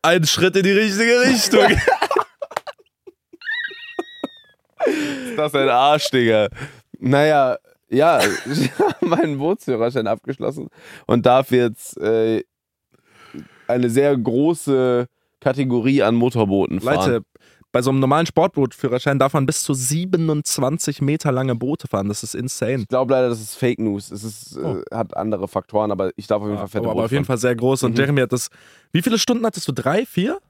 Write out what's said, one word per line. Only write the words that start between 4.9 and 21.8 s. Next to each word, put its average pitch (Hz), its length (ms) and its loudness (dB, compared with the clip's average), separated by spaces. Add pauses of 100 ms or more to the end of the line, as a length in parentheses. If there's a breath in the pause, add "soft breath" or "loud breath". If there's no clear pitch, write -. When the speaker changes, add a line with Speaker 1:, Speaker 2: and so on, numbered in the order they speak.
Speaker 2:
das 151 180 -2
ein 139 140 2
Arsch, 139 420 4
Digga. 113 360 4 (520 loud breath)
Naja, 139 580 2 (320)
ja, 147 300 4 (160)
<laughs> - 160 -10
ich 131 280 -2
hab 392 220 0
meinen 170 360 0
Bootsführerschein 127 680 -2
abgeschlossen 131 640 -6 (360 loud breath)
und 120 200 2
darf 127 260 4
jetzt, 123 460 0
äh, 113 460 0 (1200 loud breath)
eine 123 220 2
sehr 139 260 4
große 127 920 0 (340)
Kategorie 131 640 0
an 113 120 2
Motorbooten 104 640 2
fahren. 127 160 -2 (160)
Speaker 1:
Leute, 117 100 0 (520 soft breath)
bei 123 80 2
so 127 80 0
einem 135 100 2
normalen 143 260 2
Sportbootführerschein 139 960 0
darf 135 140 2
man 139 120 2
bis - 180 -2
zu 147 100 -2
siebenundzwanzig 151 1300 -2
Meter 147 320 0
lange 127 220 -2
Boote 127 320 -6